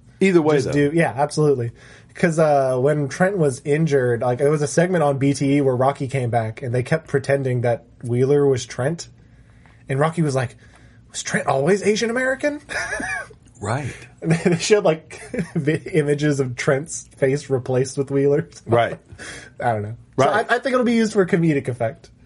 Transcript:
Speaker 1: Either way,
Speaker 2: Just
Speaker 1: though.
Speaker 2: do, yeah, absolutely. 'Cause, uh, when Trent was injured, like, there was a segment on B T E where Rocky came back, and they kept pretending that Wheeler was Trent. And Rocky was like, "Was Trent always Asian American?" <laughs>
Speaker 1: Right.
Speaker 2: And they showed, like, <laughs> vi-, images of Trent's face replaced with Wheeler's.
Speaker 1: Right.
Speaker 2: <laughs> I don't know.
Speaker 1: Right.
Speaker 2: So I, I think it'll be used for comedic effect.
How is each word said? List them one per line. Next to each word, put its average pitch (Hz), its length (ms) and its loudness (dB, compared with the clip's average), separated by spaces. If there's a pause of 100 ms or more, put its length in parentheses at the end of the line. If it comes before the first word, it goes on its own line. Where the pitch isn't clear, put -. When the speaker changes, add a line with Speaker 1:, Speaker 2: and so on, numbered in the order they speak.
(200)
Speaker 1:
Either 185 220 4
way, 151 140 4
Speaker 2:
Just 127 100 0
Speaker 1:
though. - 60 -4
Speaker 2:
do, 143 200 2
yeah, 160 240 0
absolutely. 143 540 0 (420)
'Cause, 165 260 0
uh, 139 400 4
when 147 300 2
Trent 190 300 0
was 143 260 0
injured, 139 560 2
like, 123 180 0
there 143 120 2
was 151 120 0
a 147 40 -2
segment 175 360 2
on 143 160 2
B 139 140 2
T 139 240 0
E 147 60 4
where 131 120 2
Rocky 131 320 0
came 123 220 -2
back, 110 320 -2
and 120 140 -6
they 123 80 0
kept 160 260 -2
pretending 131 540 0
that 117 240 0 (180)
Wheeler 131 420 2
was 131 200 0
Trent. 147 420 -6 (800)
And 135 100 -4
Rocky 160 220 0
was 147 140 0
like, 131 220 -4 (540)
"Was - 120 -12
Trent - 240 -4
always 147 360 2
Asian 220 280 0
American?" 262 560 -2
<laughs> - 40 -14 (920)
Speaker 1:
Right. 117 320 -4 (280)
Speaker 2:
And 165 100 0
they 170 240 0
showed, 208 280 2
like, 160 360 -2 (120)
<laughs> 220 220 -6
vi-, 156 280 -2 (100)
images 147 480 0
of 127 160 -4
Trent's - 500 -4 (120)
face 139 320 0
replaced 131 480 -2
with 139 120 -4
Wheeler's. 143 540 0
Speaker 1:
Right. 113 340 0 (320)
Speaker 2:
<laughs> - 320 -18
I 123 100 0
don't 107 100 -4
know. 107 140 -10 (200)
Speaker 1:
Right. 131 100 4 (220)
Speaker 2:
So 226 60 0
I, - 20 2
I - 40 2
think 262 120 -4
it'll 254 140 2
be 240 80 2
used 226 180 2
for 196 140 2
comedic 165 420 0
effect. 120 400 -6 (180)